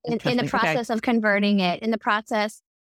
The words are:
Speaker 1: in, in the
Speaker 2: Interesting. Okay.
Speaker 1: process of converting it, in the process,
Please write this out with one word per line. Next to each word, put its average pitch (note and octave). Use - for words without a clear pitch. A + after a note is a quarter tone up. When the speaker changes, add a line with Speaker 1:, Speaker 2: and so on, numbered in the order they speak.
Speaker 1:
in, A#3
in A3+
the -
Speaker 2:
Interesting. B3
Okay. D3
Speaker 1:
process A3+
of A3+
converting G#3
it, F3+
in A3
the A3+
process, G#3+